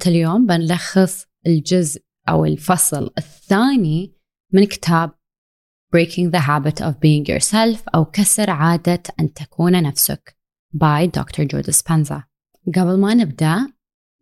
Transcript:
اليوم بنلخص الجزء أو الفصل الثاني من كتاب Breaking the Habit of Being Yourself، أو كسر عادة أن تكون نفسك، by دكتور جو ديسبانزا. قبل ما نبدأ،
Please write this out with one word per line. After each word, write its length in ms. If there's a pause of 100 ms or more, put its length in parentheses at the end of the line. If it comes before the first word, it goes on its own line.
اليوم 380
بنلخص 800 (220)
الجزء 540 (280)
أو 160
الفصل 720
الثاني 1000 (380)
من 100
كتاب 480 (840)
Breaking 360
the 100
Habit 380
of 140
Being 360
Yourself، 500 (160)
أو 100
كسر 440
عادة 540 (160)
أن 140
تكون 500
نفسك، 540 (380)
by 300
دكتور 400
جو 140
ديسبانزا. 640 (520)
قبل 240
ما 140
نبدأ، 600 (480)